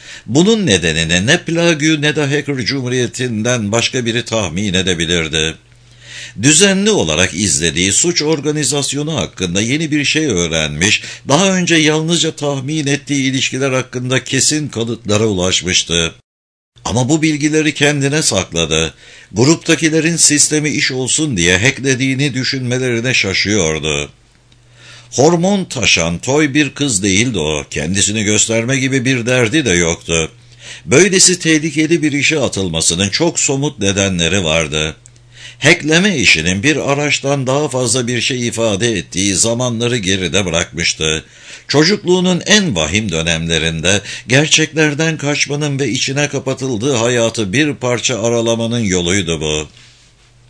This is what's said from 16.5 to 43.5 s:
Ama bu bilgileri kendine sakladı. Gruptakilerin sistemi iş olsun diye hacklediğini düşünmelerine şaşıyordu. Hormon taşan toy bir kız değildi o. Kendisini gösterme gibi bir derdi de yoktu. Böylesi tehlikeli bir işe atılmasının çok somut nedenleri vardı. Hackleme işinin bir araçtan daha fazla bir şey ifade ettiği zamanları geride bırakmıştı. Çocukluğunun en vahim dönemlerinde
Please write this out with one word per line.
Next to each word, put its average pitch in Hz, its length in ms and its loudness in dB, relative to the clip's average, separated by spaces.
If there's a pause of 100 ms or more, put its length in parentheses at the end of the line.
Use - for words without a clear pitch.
Ama 120 240 0
bu 156 120 2
bilgileri 151 520 0
kendine 139 480 0
sakladı. 82 720 0 (380)
Gruptakilerin 156 840 2
sistemi 151 540 2
iş 117 220 -2
olsun 131 460 -2
diye 87 200 4
hacklediğini 135 760 0
düşünmelerine 127 800 -2
şaşıyordu. 80 960 0 (1040)
Hormon 175 540 2
taşan 87 540 0
toy 143 340 0
bir 147 160 0
kız 120 340 -2
değildi 104 360 2
o. 76 300 -2
Kendisini 98 540 -2
gösterme 113 540 0
gibi 131 280 0
bir 127 200 0
derdi 127 400 2
de 104 60 2
yoktu. 82 600 0 (540)
Böylesi 180 540 4
tehlikeli 156 600 0
bir 151 100 0
işe 143 280 0
atılmasının 95 680 0
çok - 300 0
somut 139 400 -2
nedenleri 98 640 0
vardı. 78 520 -2 (640)
Hackleme 170 580 2
işinin 92 460 2
bir 135 280 0
araçtan 139 560 -2
daha 143 220 0
fazla 127 380 -2
bir 120 140 -2
şey 123 260 -2
ifade 113 500 0
ettiği 92 380 -2
zamanları 117 600 0
geride 92 480 0
bırakmıştı. 80 800 -2 (440)
Çocukluğunun 180 760 2
en 190 300 2
vahim 85 360 0
dönemlerinde 82 880 0 (260)